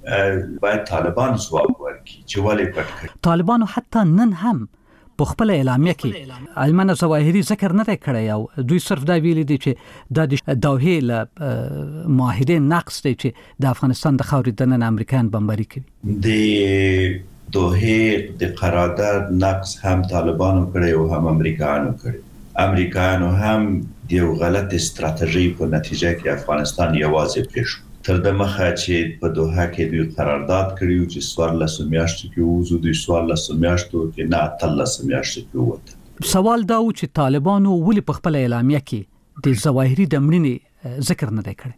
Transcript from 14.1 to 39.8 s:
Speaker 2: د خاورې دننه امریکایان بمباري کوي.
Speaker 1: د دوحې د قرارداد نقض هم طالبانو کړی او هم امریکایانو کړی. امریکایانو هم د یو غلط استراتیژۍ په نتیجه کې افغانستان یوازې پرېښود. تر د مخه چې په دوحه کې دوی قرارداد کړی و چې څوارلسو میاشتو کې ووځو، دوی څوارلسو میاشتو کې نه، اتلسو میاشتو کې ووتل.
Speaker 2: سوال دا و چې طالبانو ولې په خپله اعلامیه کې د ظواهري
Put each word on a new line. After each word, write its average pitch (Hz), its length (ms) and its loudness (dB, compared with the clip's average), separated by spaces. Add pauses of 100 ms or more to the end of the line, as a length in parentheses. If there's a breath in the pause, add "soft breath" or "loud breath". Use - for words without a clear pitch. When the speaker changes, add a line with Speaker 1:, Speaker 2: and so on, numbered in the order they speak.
Speaker 2:
د - 40 0
خاورې 131 280 0
دننه 123 380 0
امریکایان 113 420 0
بمباري 107 340 -2
کوي. 131 200 -10 (220)
Speaker 1:
د 101 220 -2 (1300)
دوحې 101 840 2
د 90 220 -4
قرارداد 92 720 0
نقض 95 500 0
هم 92 180 2
طالبانو 90 720 0
کړی 87 200 2
او 80 200 2
هم 80 140 0
امریکایانو 80 760 0
کړی. 120 180 -8 (340)
امریکایانو 92 720 2
هم 104 520 2
د - 300 -10
یو 85 220 2
غلط 90 400 0
استراتیژۍ 82 840 0
په 80 60 0
نتیجه 80 480 0
کې - 140 -4
افغانستان 76 680 -2
یوازې 76 440 0
پرېښود. - 480 -4 (200)
تر 92 100 2
د 90 100 0
مخه 98 480 0
چې 82 460 -2
په 87 60 -2
دوحه 80 440 0
کې 82 200 -2
دوی 80 120 0 (140)
قرارداد 73 500 0 (100)
کړی 90 220 0
و 85 60 2
چې 76 140 -8 (120)
څوارلسو 80 560 -2
میاشتو 82 400 -2
کې - 120 -6
ووځو، 85 440 2
دوی 82 100 2 (120)
څوارلسو 82 480 -2
میاشتو 82 580 0
کې 80 180 -10
نه، 82 80 2
اتلسو 76 720 -2
میاشتو 65 340 -4
کې - 140 -16
ووتل. - 720 -6
Speaker 2:
سوال 220 420 2
دا 226 100 2
و 226 120 0
چې - 220 -6
طالبانو 165 640 2
ولې 202 200 2
په 151 140 -4
خپله 156 240 -2
اعلامیه 127 420 2
کې 123 200 -6 (460)
د 127 200 4
ظواهري 131 400 4